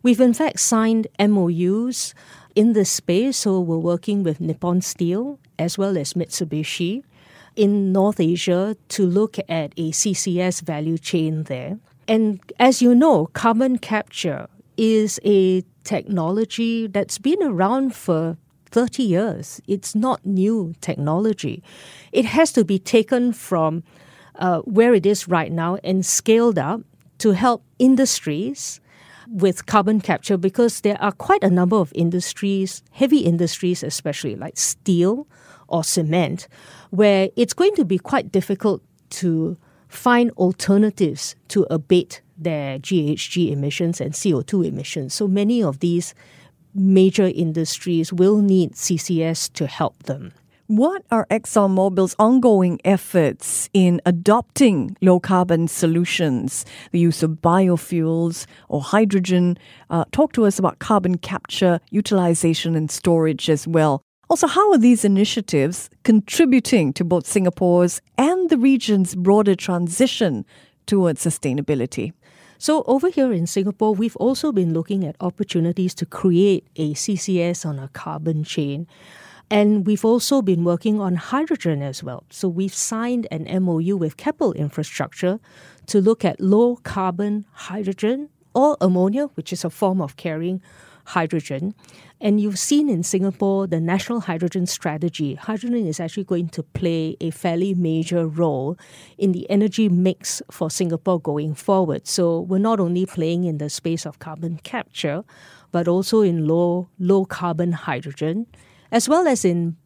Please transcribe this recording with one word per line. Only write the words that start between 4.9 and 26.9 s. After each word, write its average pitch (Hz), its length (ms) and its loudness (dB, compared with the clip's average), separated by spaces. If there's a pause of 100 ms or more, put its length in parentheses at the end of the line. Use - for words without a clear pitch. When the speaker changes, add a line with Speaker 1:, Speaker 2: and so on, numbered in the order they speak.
Speaker 1:
as 165 180 -4
well 196 180 -2
as - 180 -6
Mitsubishi 170 920 -6 (500)
in 202 380 2
North 196 260 2
Asia 180 580 0 (120)
to 196 180 0
look 202 320 0 (100)
at 160 280 -4
a 160 160 -4
C 202 200 -2
C 175 280 -2
S 180 200 -2
value 160 380 -4
chain 160 460 -4
there. 143 340 -10 (300)
And 220 320 0 (180)
as 247 240 4
you 240 140 6
know, 240 360 6
carbon 233 460 0
capture - 680 -6 (280)
is 220 480 2
a 190 380 4 (220)
technology 214 1040 -4
that's 196 300 -4
been 359 240 0
around 240 520 0
for 165 420 -2 (340)
thirty 247 340 0
years. 196 640 -2
It's 196 260 -6
not 240 320 -2
new 190 540 0
technology. 165 840 -2 (480)
It 254 140 2
has 254 280 2
to 220 120 4
be 190 140 0
taken 240 540 2
from, 165 520 -2 (520)
uh, 175 240 0
where 233 340 4
it 180 100 2
is 202 240 0
right 165 240 0
now 170 320 -2
and 190 200 -2
scaled 226 540 2
up 165 220 -4 (380)